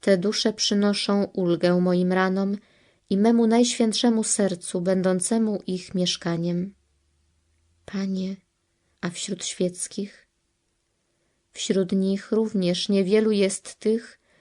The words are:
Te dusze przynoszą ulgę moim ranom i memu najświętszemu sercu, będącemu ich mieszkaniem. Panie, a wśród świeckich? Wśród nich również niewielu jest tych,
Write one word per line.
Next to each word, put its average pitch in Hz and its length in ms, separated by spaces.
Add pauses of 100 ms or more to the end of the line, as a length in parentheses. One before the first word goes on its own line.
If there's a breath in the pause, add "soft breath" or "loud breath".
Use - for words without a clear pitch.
Te 196 180
dusze 214 340
przynoszą 202 720
ulgę 180 560
moim 180 320
ranom 185 440 (540 soft breath)
i 196 60
memu 233 300
najświętszemu 226 800
sercu, 185 560
będącemu 190 880
ich 185 280
mieszkaniem. 175 800 (1080)
Panie, 190 520 (640)
a 180 100
wśród 175 340
świeckich? - 840 (1200)
Wśród 185 400
nich 190 400
również 196 560
niewielu 208 420
jest 196 440
tych, - 440 (220)